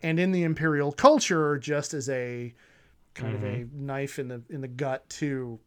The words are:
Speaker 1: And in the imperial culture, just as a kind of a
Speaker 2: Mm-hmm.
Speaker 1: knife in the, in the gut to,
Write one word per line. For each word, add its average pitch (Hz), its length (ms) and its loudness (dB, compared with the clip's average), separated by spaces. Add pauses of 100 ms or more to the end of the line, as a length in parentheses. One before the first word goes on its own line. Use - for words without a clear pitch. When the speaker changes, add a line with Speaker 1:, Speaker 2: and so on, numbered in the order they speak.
Speaker 1:
And 160 180 2
in 185 100 4
the 180 140 2
imperial 151 480 0
culture, 160 680 6
just 147 340 -4
as 139 160 -4
a 123 460 -4 (600)
kind 113 200 -6
of 104 80 -4
a 104 40 -4 (180)
Speaker 2:
Mm-hmm. 139 220 -10
Speaker 1:
knife 139 340 -6
in 131 80 -6
the, 120 220 -10
in 151 100 -8
the 131 80 -8
gut 131 400 -4
to, 131 580 -4